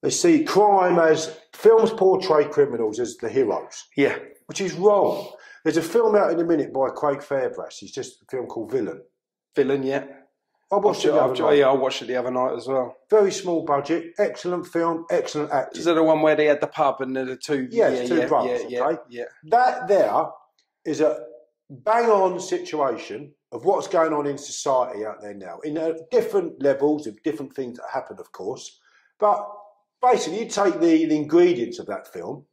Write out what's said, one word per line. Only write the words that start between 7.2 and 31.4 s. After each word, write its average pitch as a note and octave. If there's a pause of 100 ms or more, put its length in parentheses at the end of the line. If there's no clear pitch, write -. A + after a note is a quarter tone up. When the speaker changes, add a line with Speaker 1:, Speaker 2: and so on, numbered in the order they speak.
Speaker 1:
It's F#2+
just -
a -
film -
called G#2+
Villain. A2+ (520)
Speaker 2:
Villain, C#3
yeah. C3+ (680)
Speaker 1:
I G3
watched G3
Speaker 2:
I've F#3
Speaker 1:
it -
the D3
Speaker 2:
ju-, C#3+
Speaker 1:
other C3
Speaker 2:
I've B2
ju-, B2
Speaker 1:
night. D3+
Speaker 2:
yeah, C#3
I C3+
watched C3
it A#2
the B2
other B2
night B2+
as A#2
well. C3 (140)
Speaker 1:
Very G#3
small E3
budget, D#3
excellent F3+
film, E3
excellent D3+
acting. C#3+
Speaker 2:
Is D#3
that E3+
the D#3+
one D#3+
where D#3
they D3+
had D3
the D3+
pub C#3+
and C3
the C3
two? C3+
Speaker 1:
Yes, D#3
Speaker 2:
Yeah, B2
Speaker 1:
two C#3+
Speaker 2:
yeah, C3
Speaker 1:
brothers, B2
Speaker 2:
yeah, A#2+
yeah, B2
Speaker 1:
okay? D#3
Speaker 2:
yeah. A#2+ (260)
Speaker 1:
That B3
there D3 (600)
is D3
a D3+ (440)
bang-on G3
situation C#3+ (200)
of A#2
what's F#3+
going E3
on D3
in C#3
society B2
out G#2+
there G#2
now, F#2+
in, D3+
uh, D#3+ (200)
different G3
levels C#3+
of G#2
different D3
things B2
that -
happen, A#2
of -
course. - (400)
But G#3 (560)
basically, A3+
you -
take G3
the, D#3+
the D3+
ingredients D3+